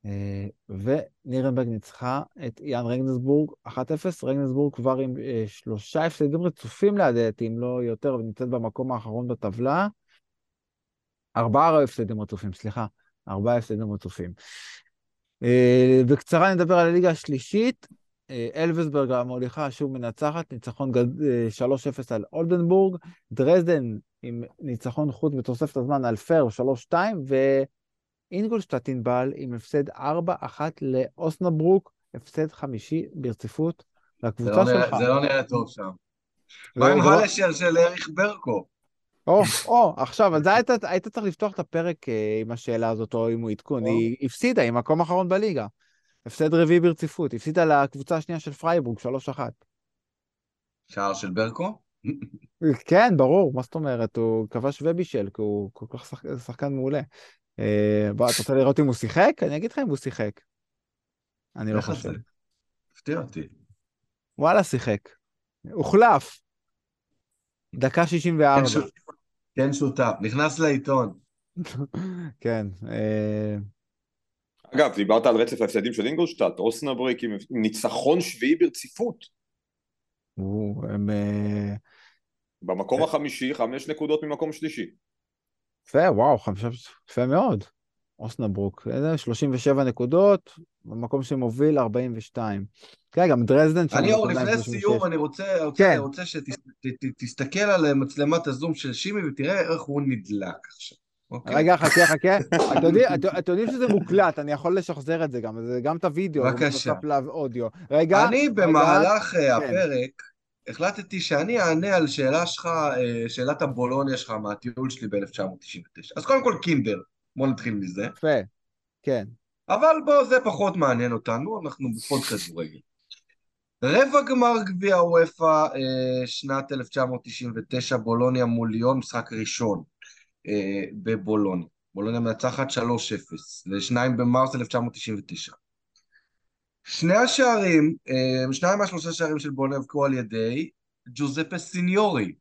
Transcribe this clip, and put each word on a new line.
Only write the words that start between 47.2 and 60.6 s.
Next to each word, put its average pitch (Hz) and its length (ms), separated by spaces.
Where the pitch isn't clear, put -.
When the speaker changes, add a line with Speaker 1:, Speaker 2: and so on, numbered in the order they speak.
Speaker 1:
הפסידה 156 300
לקבוצה 139 520
השנייה 160 240
של 147 120
פרייבורג, 143 460
שלוש 131 300
אחת. 127 240
Speaker 2:
שער 98 280
של 95 160
ברקו? 117 500
Speaker 1:
כן, 196 320
ברור, 143 380
מה 131 80
זאת - 120
אומרת? 127 420
הוא 113 340
כבש 135 320
ובישל, 160 520
כי - 80
הוא 104 300
כל - 180
כך 123 160
שח-, - 380
שחקן 139 280
מעולה. 135 280
אה, 104 580
בוא, 120 100
אתה 120 120
רוצה 135 160
לראות 135 260
אם 151 60
הוא 131 80
שיחק? 165 380
אני 147 140
אגיד 202 160
לך - 60
אם 277 100
הוא 143 80
שיחק. 117 440